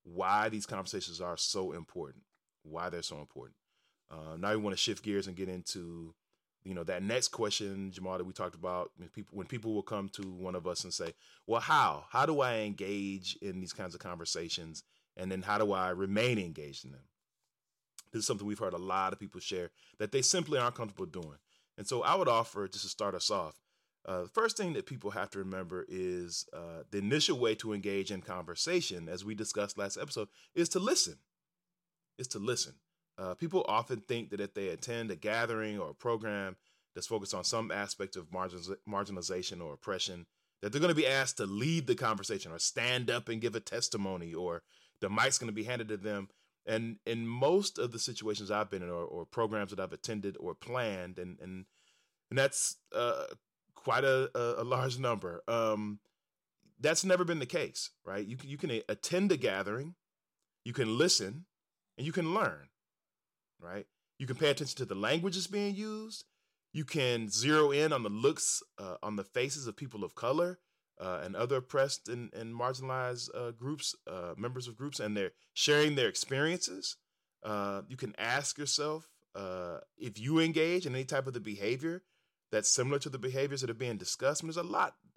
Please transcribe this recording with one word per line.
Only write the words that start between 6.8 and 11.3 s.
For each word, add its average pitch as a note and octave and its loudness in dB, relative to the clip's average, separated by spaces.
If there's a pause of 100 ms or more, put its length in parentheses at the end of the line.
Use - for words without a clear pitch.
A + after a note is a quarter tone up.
that F2+ -2
next A#2 0
question, G2 -2
Jamal, F#2 -4
that F2+ -2
we F#2 -8
talked F2+ -6
about. F2+ -4
When F2 -14
people, - -14
when F#2+ -8
people A2 -4
will G2+ 0
come G2 -4
to - -10
one F#2 -6
of F2+ -4
us F2 -2
and F2+ -8
say, E2+ -4 (320)